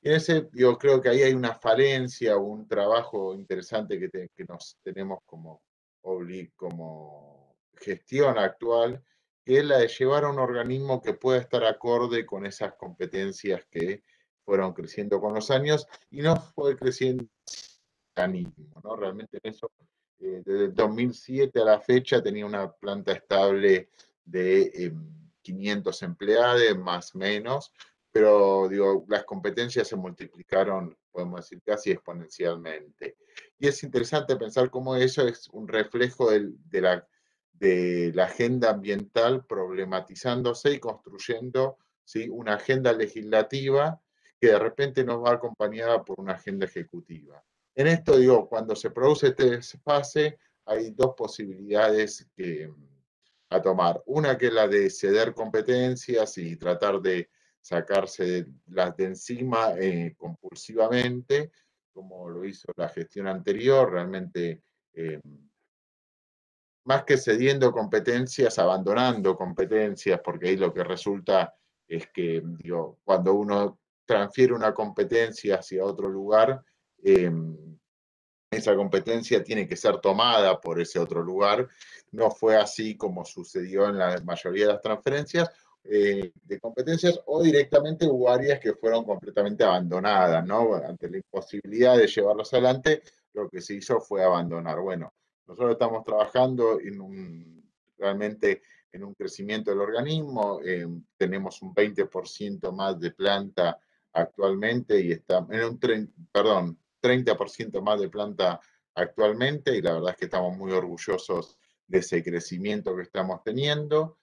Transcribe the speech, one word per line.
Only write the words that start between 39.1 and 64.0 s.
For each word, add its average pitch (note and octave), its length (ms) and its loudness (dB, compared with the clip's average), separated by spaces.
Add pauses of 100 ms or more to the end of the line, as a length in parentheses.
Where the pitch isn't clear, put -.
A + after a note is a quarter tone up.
problematizándose G2 1300 -4
y C#3 80 -2
construyendo, B2+ 960 -6 (260)
¿sí? A2+ 240 -8
una A2+ 260 -4
agenda B2+ 380 2
legislativa A2+ 1080 0 (400)
que A#2 80 6
de G#2 100 8
repente C3 460 0
no A#2 160 -4
va A#2+ 120 2
acompañada A2+ 720 -2
por F#2+ 140 -10
una F#2+ 140 -8
agenda F#2+ 340 -6
ejecutiva. D#2+ 800 -14 (340)
En C#3 80 2
esto, D#3+ 320 4
digo, B2+ 300 6
cuando A2 260 -4
se G#2 160 -6
produce C#3+ 380 4
este B2+ 220 2
desfase, D3 840 -2 (280)
hay A2 260 -4
dos B2+ 260 0
posibilidades G#2 1160 -2
que, D#2+ 340 -8 (840)
a F#2 120 2
tomar. F2+ 440 2
Una C#3 300 0
que B2 120 0
es A2+ 40 0
la A2 140 4
de G2+ 240 2
ceder A2 420 2
competencias A#2+ 1040 -2
y E2+ 180 -8
tratar F#2 440 0
de F2+ 300 -2 (300)
sacarse F2+ 880 -2 (200)
las F2+ 300 -2
de F#2+ 80 -2
encima, A2+ 720 -2
eh, E2+ 400 -2
compulsivamente, A#2+ 1300 -2 (400)
como F#2 360 -18
lo E2+ 160 -12
hizo G2 300 -12
la E2+ 140 -4
gestión F#2+ 400 -8
anterior, G#2+ 640 2
realmente, F2+ 680 -6 (340)